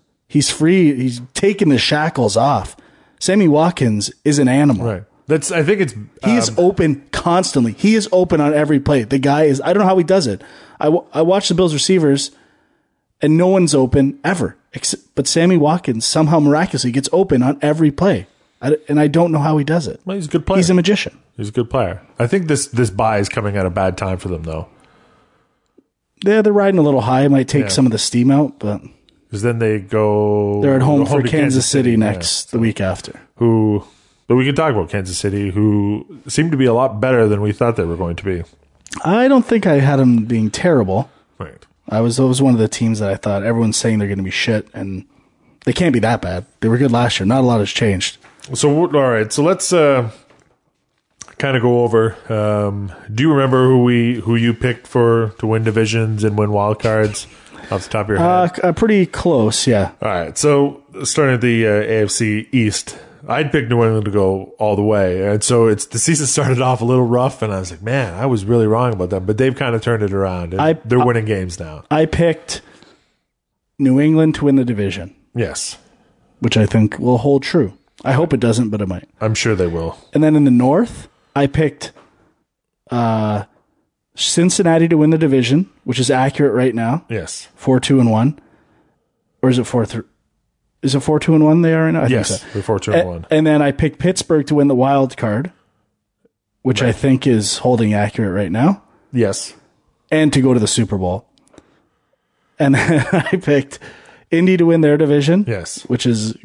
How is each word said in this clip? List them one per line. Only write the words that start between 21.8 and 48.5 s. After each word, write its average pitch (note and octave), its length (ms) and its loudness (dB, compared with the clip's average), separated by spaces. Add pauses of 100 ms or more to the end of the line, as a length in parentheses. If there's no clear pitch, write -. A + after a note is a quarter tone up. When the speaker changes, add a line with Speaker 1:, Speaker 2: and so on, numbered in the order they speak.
Speaker 2:
I A#2 80 0
think F#3+ 180 -2
this, D3+ 220 -2
this A#2 220 0
bye G#2+ 280 0
is G2+ 100 -2
coming G#2 280 -4
at F#2+ 100 0
a F2+ 40 -2
bad F#2+ 280 -2
time F#2 200 -4
for F#2+ 100 -10
them, E2 160 -8
though. D#2+ 240 -10 (1600)
Speaker 1:
Yeah, G#3+ 180 4
they're G#3 100 2
riding G3 260 2
a D#3+ 40 4
little C#3+ 200 2
high. B2+ 220 2
It C#3+ 60 4
might C3+ 180 2
take C#3 160 0
Speaker 2:
Yeah. G2+ 40 -6
Speaker 1:
some C3 180 2
of A2+ 60 2
the G#2+ 60 -2
steam B2 320 0
out, C#3 280 0
but G#2 220 -6 (500)
Speaker 2:
'Cause G#2 120 -8
then A#2 160 -2
they A2 200 0
go G#2 840 0
Speaker 1:
They're C#3 140 2
at B2+ 60 2
home C#3 220 2
for C#3 180 0
Speaker 2:
to B2 60 0
Speaker 1:
Kansas C#3 380 0
City B2+ 260 0
Speaker 2:
yeah. A#2 60 2
Speaker 1:
next, G2+ 520 -4
the A#2+ 80 -4
week A2+ 220 -2
after. - 400 -6 (160)
Speaker 2:
Who, A2 480 2 (420)
but B2 100 2
we C3 100 2
can C#3 80 -2
talk D#3+ 180 0
about F#2 160 -2
Kansas F#2 300 -6
City, G2+ 320 -4
who G#2 560 0 (220)
seem D#3+ 220 -2
to D3+ 60 -2
be C3 80 2
a A#2+ 80 4
lot A2+ 280 0
better B2 280 2
than G#2 140 0
we G#2 100 0
thought A#2 240 0
they F#2 80 -2
were E2+ 120 -4
going E2+ 200 -6
to - 80 -14
be. F#2 180 -4 (640)
Speaker 1:
I A3+ 240 2
don't C4+ 160 4
think A3 220 0
I D3 140 4
had C#3 200 2
'em A#2+ 240 4
being A2 260 -2
terrible. A#2+ 600 0 (280)
Speaker 2:
Right. - 260 -16 (260)
Speaker 1:
I A2 100 -2
was, A#2 180 -2
I C3 60 2
was B2+ 160 0
one C3+ 140 4
of A#2 40 0
the A2 100 2
teams A2+ 320 -2
that G2+ 100 -4
I G2 60 -4
thought G2+ 260 -4
everyone's A2+ 340 0
saying A2 220 -2
they're G2+ 100 -2
gonna G2 140 -4
be F#2+ 80 -6
shit, G#2+ 420 -4
and G2 320 -10 (600)
they B2+ 80 -2
can't E3+ 180 0
be A#2+ 80 2
that A2 220 -2
bad. F2+ 240 -8 (140)
They A2+ 80 0
were A#2 100 2
good C3+ 140 2
last A#2+ 280 0
year. F#2+ 60 -2
Not B2+ 140 2
a B2+ 60 2
lot A#2 140 2
has G#2 100 -4
changed. G2 460 -2 (380)